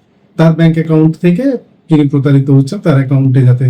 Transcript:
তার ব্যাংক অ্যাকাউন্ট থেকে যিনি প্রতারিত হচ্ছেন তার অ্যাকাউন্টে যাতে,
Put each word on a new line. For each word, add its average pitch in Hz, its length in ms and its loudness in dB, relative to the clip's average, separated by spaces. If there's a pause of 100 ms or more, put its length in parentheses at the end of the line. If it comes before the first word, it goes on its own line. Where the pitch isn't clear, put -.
(360)
তার 165 180 2
ব্যাংক 160 200 0
অ্যাকাউন্ট 160 420 0
থেকে 175 280 -2 (460)
যিনি 147 180 2
প্রতারিত 139 420 0
হচ্ছেন 135 280 0
তার 165 160 -2
অ্যাকাউন্টে 135 480 0
যাতে, 123 280 0